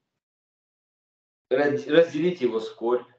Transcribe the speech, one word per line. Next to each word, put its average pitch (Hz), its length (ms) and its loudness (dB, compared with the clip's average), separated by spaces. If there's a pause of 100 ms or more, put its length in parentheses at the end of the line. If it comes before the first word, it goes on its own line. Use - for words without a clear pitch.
(1500)
рад-, 139 380 0
разделить 156 540 2
его 113 180 0
скорбь, 120 480 -4 (120)